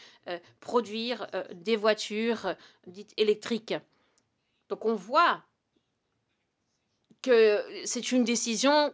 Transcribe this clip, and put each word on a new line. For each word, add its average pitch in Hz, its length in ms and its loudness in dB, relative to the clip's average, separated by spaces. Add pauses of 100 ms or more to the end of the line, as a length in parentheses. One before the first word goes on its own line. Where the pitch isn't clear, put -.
(280)
euh, 175 100 -8 (220)
produire, 226 760 -4
euh, 185 80 -6 (120)
des 180 200 -2
voitures, 214 720 0
euh, 170 80 -2 (320)
dites 190 300 -20
électriques. 214 580 0 (920)
Donc 208 160 -8
on 226 100 0
voit 226 480 0 (1800)
que 220 420 6 (200)
c'est 226 280 -6
une 254 100 4
décision, 240 720 2